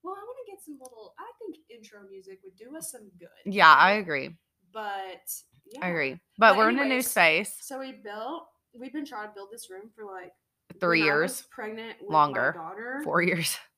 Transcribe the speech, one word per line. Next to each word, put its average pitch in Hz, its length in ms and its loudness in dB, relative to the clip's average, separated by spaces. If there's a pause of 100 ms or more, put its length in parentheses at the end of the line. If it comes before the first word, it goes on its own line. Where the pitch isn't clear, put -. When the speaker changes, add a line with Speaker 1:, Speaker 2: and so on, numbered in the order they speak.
Speaker 1:
well, 370 120 -10
I 392 80 -16
wanna 494 240 -16
get 392 160 -20
some 294 160 -20
little, 247 400 -20
I 427 200 -18
think 415 180 -14 (140)
intro 214 300 -20 (100)
music 190 340 -20
would 185 120 -20
do 247 200 -20
us - 160 -14
some 214 160 -20 (100)
good, 170 100 -20 (180)
Speaker 2:
Yeah, 190 260 10
I 165 200 8
Speaker 1:
okay? 214 80 0
Speaker 2:
agree. 156 360 -6 (380)
Speaker 1:
But, 196 580 -12 (400)
yeah. - 100 -16
Speaker 2:
I 185 60 -4
agree. 156 320 -4 (180)
But 220 140 8
Speaker 1:
But 190 60 4
Speaker 2:
we're 220 100 4
in 240 80 2
a 277 40 0
new 277 40 2
Speaker 1:
anyways, 262 260 -2
Speaker 2:
space. 175 520 2
Speaker 1:
so 262 180 -12
we 262 120 -12
built, 220 540 -12 (320)
we've 254 140 -16
been 285 140 -8
trying 214 220 -12
to 208 60 -20
build 196 160 -16
this 220 200 -18
room 202 240 -16
for, 440 100 -16
like, 185 280 -14 (480)
Speaker 2:
Three 170 200 4
Speaker 1:
when 151 80 4
I 147 40 4
Speaker 2:
years. 160 180 2
Speaker 1:
was - 200 -10
pregnant 220 520 -12
with 202 80 -12
Speaker 2:
Longer. 147 460 4
Speaker 1:
my 165 60 -14
daughter. 226 420 -12
Speaker 2:
Four 175 180 0
years. 165 340 -2 (220)